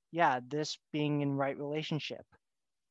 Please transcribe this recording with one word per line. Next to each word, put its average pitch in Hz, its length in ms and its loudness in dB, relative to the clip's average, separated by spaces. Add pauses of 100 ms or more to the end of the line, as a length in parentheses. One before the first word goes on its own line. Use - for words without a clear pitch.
(120)
yeah, 156 360 4
this 147 320 -4 (120)
being 147 300 2
in 139 140 2
right 139 240 0
relationship. 151 680 -4 (640)